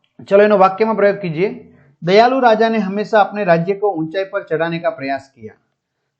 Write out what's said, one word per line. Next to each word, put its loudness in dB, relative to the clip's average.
चलो, 4
इन्हें 2
वाक्य 2
में -2
प्रयोग 2
कीजिए. -6
दयालु 4
राजा 2
ने -2
हमेशा -2
अपने -2
राज्य 2
को -2
ऊंचाई -6
पर -8
चढ़ाने -4
का -4
प्रयास -8
किया. -18